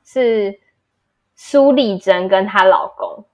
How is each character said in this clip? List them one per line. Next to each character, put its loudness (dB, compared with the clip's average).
是 -4
苏 0
丽 -2
珍 -2
跟 0
她 0
老 2
公 -14